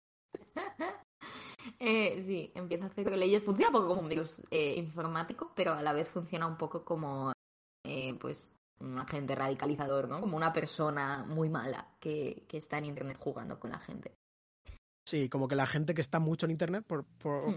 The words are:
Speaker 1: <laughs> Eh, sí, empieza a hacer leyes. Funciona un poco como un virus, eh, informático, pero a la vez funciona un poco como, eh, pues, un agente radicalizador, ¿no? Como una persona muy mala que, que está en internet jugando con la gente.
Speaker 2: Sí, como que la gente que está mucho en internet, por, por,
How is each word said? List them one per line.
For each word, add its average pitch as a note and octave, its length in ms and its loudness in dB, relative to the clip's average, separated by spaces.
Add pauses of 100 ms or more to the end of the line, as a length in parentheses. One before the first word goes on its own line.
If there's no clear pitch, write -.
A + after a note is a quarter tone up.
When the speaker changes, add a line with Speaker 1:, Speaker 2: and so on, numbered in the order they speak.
(560)
Speaker 1:
<laughs> F4+ 500 -6 (720)
Eh, A3 460 4
sí, F#3 300 0
empieza F3 300 -2
a - 20 -4
hacer G3 300 0
leyes. G3 260 6
Funciona G#3 260 6
un D4 40 4
poco G3+ 160 6
como F#3 120 4
un D#3+ 80 -2
virus, D#3+ 320 -2 (100)
eh, D3 260 2
informático, E3 760 -4
pero F3 200 2
a D3+ 80 -2
la D3+ 100 2
vez D#3 160 2
funciona E3 400 -2
un D#3+ 100 -2
poco D#3+ 280 -4
como, C#3 480 0 (520)
eh, C3+ 340 -2
pues, - 360 -6 (240)
un B2+ 180 -6
agente C3+ 380 -2
radicalizador, C3+ 720 0
¿no? D3 140 -4
Como F#3 160 0
una D#3+ 160 2
persona C#3+ 720 0
muy D#3 220 2
mala C3 500 -4
que, D3 480 -4
que D#3+ 100 -8
está D3+ 200 -4
en D3 80 -2
internet C#3+ 340 -6
jugando A#2 400 -6
con A2+ 120 -8
la - 80 -8
gente. - 340 -12 (920)
Speaker 2:
Sí, C#3+ 220 2
como C3+ 220 0
que C#3 80 2
la C3+ 100 4
gente D#3 260 2
que D#3+ 80 2
está D#3+ 180 2
mucho D#3+ 260 2
en D#3+ 80 2
internet, F3 340 -2
por, D3+ 160 -4
por, C#3+ 540 -2